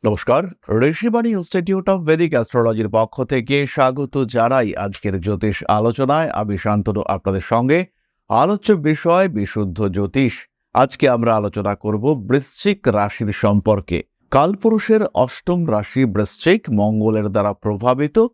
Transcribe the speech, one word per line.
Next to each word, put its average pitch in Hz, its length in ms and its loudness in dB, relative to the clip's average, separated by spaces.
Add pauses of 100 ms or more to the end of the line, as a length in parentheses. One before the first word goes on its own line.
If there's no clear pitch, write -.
নমস্কার, 120 360 0 (400)
ঋষিবাণী 226 520 0
Institute 185 500 -2
of 185 220 0
Vedic 160 220 2
Astrology-র 113 600 0
পক্ষ 110 340 0
থেকে 131 440 0
স্বাগত 131 500 -2
জানাই 120 580 0
আজকের 98 460 -6
জ্যোতিষ 101 420 -2
আলোচনায়। 127 680 0
আমি 104 280 -4
শান্তনু 104 440 -2
আপনাদের 98 400 -2
সঙ্গে। 131 440 2 (440)
আলোচ্য 185 440 2
বিষয় 170 540 2
বিশুদ্ধ 104 600 -4
জ্যোতিষ। 101 600 -2 (260)
আজকে 135 360 2
আমরা 117 260 2
আলোচনা 101 400 -2
করব 107 380 -2
বৃশ্চিক 135 760 -2
রাশির 104 460 0
সম্পর্কে। 101 680 0 (280)
কালপুরুষের 208 720 2
অষ্টম 165 680 -2
রাশি 110 340 0
বৃশ্চিক 110 680 0
মঙ্গলের 107 540 0
দ্বারা 101 260 0
প্রভাবিত 127 680 -2 (140)